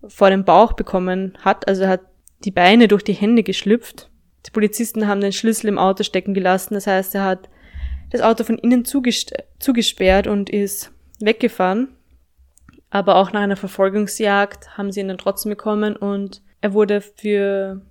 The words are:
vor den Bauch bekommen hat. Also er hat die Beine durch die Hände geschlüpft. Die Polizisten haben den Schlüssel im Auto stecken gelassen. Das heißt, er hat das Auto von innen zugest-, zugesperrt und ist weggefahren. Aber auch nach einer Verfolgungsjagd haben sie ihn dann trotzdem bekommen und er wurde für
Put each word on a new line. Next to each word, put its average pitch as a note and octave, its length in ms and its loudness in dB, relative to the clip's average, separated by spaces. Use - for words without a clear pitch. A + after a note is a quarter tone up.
vor G3 240 4
den G3 120 2
Bauch F#3+ 300 6
bekommen F#3 680 -4
hat. - 260 -2
Also F#3+ 160 0
er F#3+ 60 2
hat F#3 120 0
die G3 60 -4
Beine G3+ 360 6
durch G3+ 160 2
die G#3 100 -2
Hände A3 300 2
geschlüpft. - 640 -4
Die - 40 -20
Polizisten G#3+ 560 -2
haben G3+ 140 -2
den G3+ 100 -2
Schlüssel A3 360 -2
im G3+ 100 -2
Auto F#3+ 260 0
stecken F#3+ 300 -4
gelassen. F#3+ 400 0
Das G3 140 -4
heißt, F#3+ 260 -2
er G3 120 -2
hat F#3 220 -4
das A#3+ 120 -4
Auto A3+ 220 2
von A3+ 140 -2
innen A#3+ 280 2
zugest-, B3 500 -4
zugesperrt G3+ 640 2
und G3+ 240 -2
ist G3+ 420 -4
weggefahren. G#3+ 760 -2
Aber G3 280 2
auch F#3 160 2
nach G#3 80 -2
einer G3+ 140 0
Verfolgungsjagd G3+ 1200 -2
haben G3+ 140 -6
sie G3 100 -8
ihn F#3+ 80 -6
dann F#3 100 -10
trotzdem G3 320 -4
bekommen G#3 440 -2
und G3+ 460 -8
er G3+ 140 -4
wurde G#3 280 2
für G3 880 -4